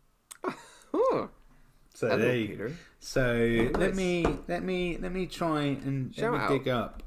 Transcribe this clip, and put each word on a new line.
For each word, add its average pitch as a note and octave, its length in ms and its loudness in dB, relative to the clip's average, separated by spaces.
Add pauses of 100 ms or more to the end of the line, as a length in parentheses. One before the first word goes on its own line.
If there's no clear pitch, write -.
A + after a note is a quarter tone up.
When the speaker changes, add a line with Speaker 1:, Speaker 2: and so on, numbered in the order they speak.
(440)
Speaker 1:
<laughs> F#4 80 -2 (420)
Oh. G4+ 360 2 (640)
Speaker 2:
So - 140 -2
Speaker 1:
Hello, A#2 140 2
Speaker 2:
there B2 140 4
you A2 120 0
Speaker 1:
Peter. G#2 240 -6 (280)
Speaker 2:
so - 220 0
Speaker 1:
Oh, A#2 560 4
Speaker 2:
let F#3 120 4
Speaker 1:
nice. F#3 60 -4
Speaker 2:
me, F3 300 2 (220)
let F3 140 -2
me, F3+ 380 -2
let F3+ 120 -6
me F#3 140 -4
try D#3 360 -2
and C3+ 520 -2
Speaker 1:
Shout A3+ 180 -2
Speaker 2:
let G3+ 60 -2
me - 60 -2
Speaker 1:
out. - 60 0
Speaker 2:
dig C3 180 0
up A#2+ 380 -2